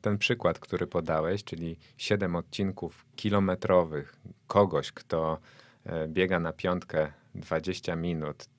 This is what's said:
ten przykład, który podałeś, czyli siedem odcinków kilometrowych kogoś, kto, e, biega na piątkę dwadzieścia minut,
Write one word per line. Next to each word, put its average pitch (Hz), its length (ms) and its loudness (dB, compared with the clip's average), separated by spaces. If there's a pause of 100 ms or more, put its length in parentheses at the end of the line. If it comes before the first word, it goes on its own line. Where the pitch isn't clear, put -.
ten 104 160 0
przykład, 87 420 0
który - 280 -2
podałeś, 82 560 0
czyli 82 340 -8 (200)
siedem 98 380 0
odcinków 98 720 -4 (100)
kilometrowych 90 1000 2 (320)
kogoś, 85 440 4
kto, 80 460 -2 (480)
e, 80 220 -4
biega 92 320 2
na 82 140 -2
piątkę 82 580 0 (240)
dwadzieścia 82 600 -4
minut, 82 500 -4 (140)